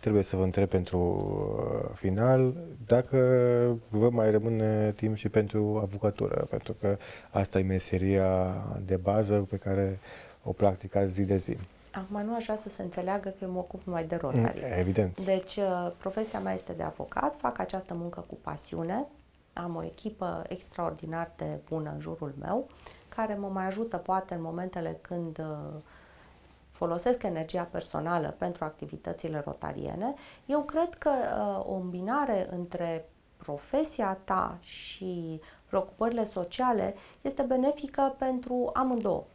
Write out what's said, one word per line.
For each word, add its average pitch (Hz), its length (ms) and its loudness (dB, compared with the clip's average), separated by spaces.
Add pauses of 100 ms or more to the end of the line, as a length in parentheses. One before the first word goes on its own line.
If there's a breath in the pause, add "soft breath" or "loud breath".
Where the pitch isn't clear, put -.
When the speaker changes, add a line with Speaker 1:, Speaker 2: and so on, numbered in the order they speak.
Speaker 1:
trebuie 104 180 6
să 95 140 0
vă 92 60 4
întreb 95 260 4
pentru, 90 300 2
uh, - 960 0
final 127 600 4 (320)
dacă 123 300 4 (720)
vă 107 220 6
mai 110 200 6
rămâne 107 600 4
timp 107 240 0
și 107 120 -2
pentru 107 540 4
avocatură, 101 680 0
pentru - 300 -4
că 98 160 2 (340 loud breath)
asta 98 280 2
e 95 40 4
meseria 95 920 4 (300)
de 95 120 0
bază 101 380 4 (160)
pe 101 60 -4
care 98 420 0 (440 loud breath)
o 101 100 -4
practicați 98 600 2
zi 98 120 2
de 98 120 4
zi. - 200 0 (360)
Speaker 2:
Acum, 196 320 -6
nu 226 100 -2
aș 226 100 -4
vrea 214 120 -4
să 214 120 -10
se 196 140 -12
înțeleagă 185 460 -4
că 190 160 -8
eu 185 60 -6
mă 180 80 -2
ocup 180 260 -8
numai 170 200 -2
de 165 180 -2
Speaker 1:
Mm, 139 80 -2
Speaker 2:
Rotary. 117 300 4 (180)
Speaker 1:
evident. 95 460 2
Speaker 2:
Deci, 190 320 0
uh, 180 420 0
profesia 220 420 -4
mea 190 140 -2
este 185 220 -8
de 165 60 -4
avocat, 160 560 -2
fac 247 200 -4
această 185 360 -6
muncă 175 340 -8
cu - 140 -12
pasiune, 165 640 -6 (480)
am 175 240 -6
o 165 80 -6
echipă 170 640 -6
extraordinar 165 880 -6
de 151 220 -6 (100)
bună 151 260 -4
în 147 60 -8
jurul 160 400 -8
meu, 226 280 -4 (400 loud breath)
care 220 320 -4
mă 202 120 -6
mai 190 140 -2
ajută, 208 300 -4
poate, 190 380 -2
în 170 80 -6
momentele 165 580 -6
când, 170 380 -6
uh, 151 420 -8 (960 loud breath)
folosesc 175 480 0
energia 170 400 -2
personală 165 760 -2
pentru 175 260 -4
activitățile 156 800 -6
rotariene. 151 680 -6 (320 loud breath)
Eu 294 140 2
cred 320 380 -2
că, 302 120 0
uh, 208 560 0
o 196 80 -4
îmbinare 190 760 0
între 175 540 -4 (320)
profesia 196 880 -2
ta 185 360 0
și 170 800 -8 (260 loud breath)
preocupările 226 580 0
sociale 202 720 0 (260 loud breath)
este 277 220 -2
benefică 269 760 2
pentru 247 540 0
amândouă. 233 520 2 (100)